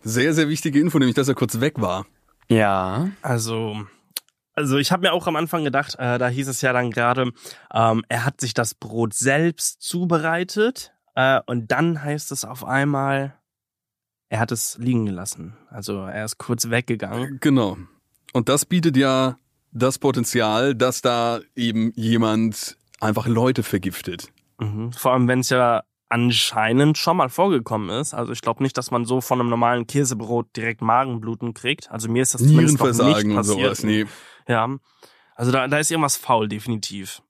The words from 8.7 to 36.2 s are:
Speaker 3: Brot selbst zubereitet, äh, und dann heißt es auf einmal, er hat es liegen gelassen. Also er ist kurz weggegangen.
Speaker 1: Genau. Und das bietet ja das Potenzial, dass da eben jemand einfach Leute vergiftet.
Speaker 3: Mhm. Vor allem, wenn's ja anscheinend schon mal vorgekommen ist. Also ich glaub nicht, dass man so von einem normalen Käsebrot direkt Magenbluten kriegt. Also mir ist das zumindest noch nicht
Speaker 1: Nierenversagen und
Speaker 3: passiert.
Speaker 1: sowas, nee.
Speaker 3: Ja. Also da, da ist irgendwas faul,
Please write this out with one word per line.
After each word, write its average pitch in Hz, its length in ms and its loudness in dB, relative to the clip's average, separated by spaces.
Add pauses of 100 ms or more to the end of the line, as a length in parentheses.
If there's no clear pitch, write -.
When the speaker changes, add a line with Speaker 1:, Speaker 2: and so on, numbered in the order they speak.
Speaker 3:
Brot 113 400 -4
selbst 147 680 0
zubereitet, 175 1120 -2 (220)
äh, 131 300 2
und 120 260 -4
dann 156 320 0
heißt 147 280 -6
es 135 140 -8
auf 127 180 -14
einmal, 139 720 -2 (960)
er 110 100 -4
hat 117 120 0
es - 280 -6
liegen 120 260 0
gelassen. 101 500 -10 (140)
Also 101 320 -8
er 101 240 -8
ist - 120 -10
kurz 117 320 -4
weggegangen. 120 680 -4
Speaker 1:
Genau. 123 380 2 (560)
Und 123 160 0
das 143 160 2
bietet 165 320 2
ja 131 400 2 (340)
das 127 280 0
Potenzial, 123 760 2
dass 123 260 0
da 117 380 0 (160)
eben 117 400 0
jemand 113 840 0 (220)
einfach 110 280 0
Leute 120 360 2
vergiftet. 90 680 -6 (300)
Speaker 3:
Mhm. 107 320 -6
Vor 127 220 0
allem, 127 140 4
wenn's 127 220 0
ja 123 340 2 (260)
anscheinend 120 880 2
schon 170 200 0
mal 139 120 2
vorgekommen 120 600 0
ist. 120 240 -6
Also 120 180 -6
ich 120 100 -10
glaub 117 200 -2
nicht, 135 160 0
dass 127 140 -6
man 120 140 0
so 127 160 0
von 127 200 0
einem 120 80 0
normalen 120 380 0
Käsebrot 120 680 -2
direkt 113 260 -6
Magenbluten 117 720 -2
kriegt. - 380 -6
Also 113 180 -6
mir 117 120 2
ist 127 120 2
das 110 80 -2
zumindest 151 380 6
noch - 80 2
nicht 120 100 2
Speaker 1:
Nierenversagen 107 340 4
und 104 60 2
Speaker 3:
passiert. 101 200 2 (200)
Speaker 1:
sowas, - 60 -8
nee. 107 220 2 (420)
Speaker 3:
Ja. 120 260 2 (600)
Also 120 160 0
da, 131 160 2
da 143 120 2
ist 151 120 -2
irgendwas 156 260 0
faul, 113 300 2